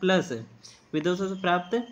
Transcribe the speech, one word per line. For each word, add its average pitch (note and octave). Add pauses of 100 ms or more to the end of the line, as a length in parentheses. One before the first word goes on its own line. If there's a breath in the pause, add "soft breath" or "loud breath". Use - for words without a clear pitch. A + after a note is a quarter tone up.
plus F#3 (640 loud breath)
विदेशों F3+
से F#3+
प्राप्त F3 (160)